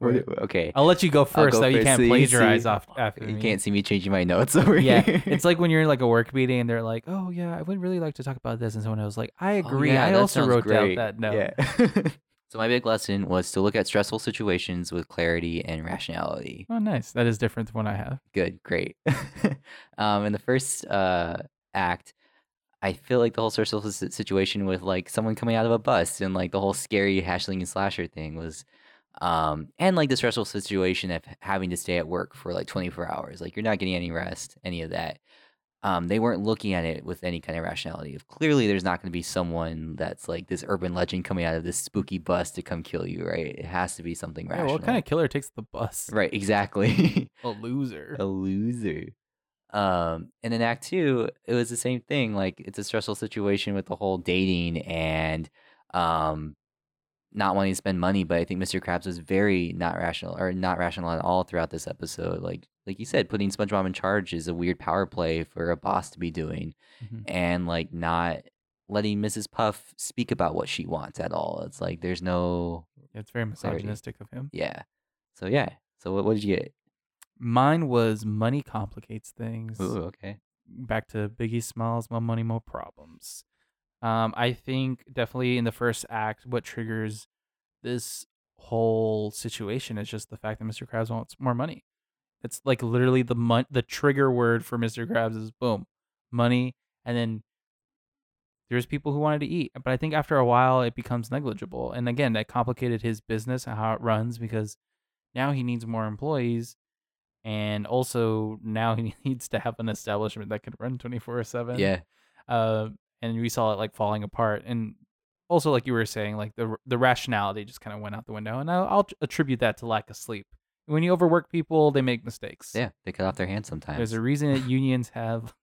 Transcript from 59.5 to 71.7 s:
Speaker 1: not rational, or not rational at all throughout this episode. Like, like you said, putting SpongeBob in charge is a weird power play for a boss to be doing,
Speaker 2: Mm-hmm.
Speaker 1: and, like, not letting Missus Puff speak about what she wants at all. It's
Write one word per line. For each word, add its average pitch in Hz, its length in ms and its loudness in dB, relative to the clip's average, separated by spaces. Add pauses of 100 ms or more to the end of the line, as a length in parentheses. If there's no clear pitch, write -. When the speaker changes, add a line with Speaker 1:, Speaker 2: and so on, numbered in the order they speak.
Speaker 1:
not 87 240 -2
rational, 87 400 -6
or 92 160 -2
not 92 240 0
rational 87 340 -2
at 82 80 -2
all 90 240 0
throughout 85 280 -2
this 82 160 -8
episode. 85 540 -6
Like, 87 280 -10 (180)
like 95 120 -10
you 113 60 -10
said, 117 220 0
putting 101 220 -2
SpongeBob 98 360 0
in 92 60 -2
charge 95 420 -2
is 82 140 -6
a 87 60 -4
weird 87 260 -2
power 90 260 0
play 82 380 -2
for 85 280 2
a 85 40 4
boss - 360 0
to - 80 -16
be 85 120 -2
doing, 82 420 -4 (300)
Speaker 2:
Mm-hmm. 110 240 -12
Speaker 1:
and, 87 400 0
like, 82 240 -2
not 85 520 0 (440)
letting 104 320 0
Missus 104 280 -4
Puff - 500 -2
speak - 340 -4
about 82 240 0
what - 140 -2
she - 160 -6
wants 78 340 -8
at 82 140 -6
all. 80 320 -4
It's - 160 -14